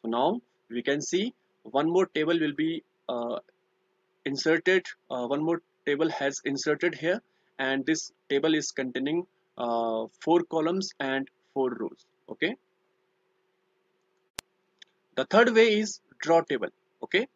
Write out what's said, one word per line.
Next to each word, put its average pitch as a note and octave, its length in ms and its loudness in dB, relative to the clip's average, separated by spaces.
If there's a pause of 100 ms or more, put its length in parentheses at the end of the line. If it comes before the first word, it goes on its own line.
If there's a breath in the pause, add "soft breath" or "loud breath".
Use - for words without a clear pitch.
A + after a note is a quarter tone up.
So A2+ 80 -8
now D3 320 0 (280)
we A#2 120 -6
can C#3+ 200 -2
see G3 320 -2 (300)
one C#3+ 260 0
more F#3 180 2
table D#3+ 320 0
will D3+ 140 0
be, D#3 300 -4 (240)
uh, A#2+ 320 -4 (840)
inserted, E3 640 2 (220)
uh, B2 180 -4
one C#3+ 160 0
more E3+ 180 0 (240)
table D3 240 0
has C#3 360 -4
inserted D3 500 -2
here, F3+ 260 -2 (380)
and C3+ 260 -2
this D#3 260 -2 (180)
table D#3 260 2
is D3 160 -2
containing, C3+ 560 -4 (300)
uh, A#2 480 -2 (140)
four E3+ 240 4
columns E3+ 560 -2
and C3+ 300 -2 (240)
four C3 180 0
rows. - 340 -10 (240)
Okay. F3 260 -4 (2500)
The C3 100 -2
third A#3 280 6
way A3 260 6
is G#3+ 200 -4 (200)
draw E3 220 4
table. B2 280 -4 (340)
Okay. G3+ 320 -2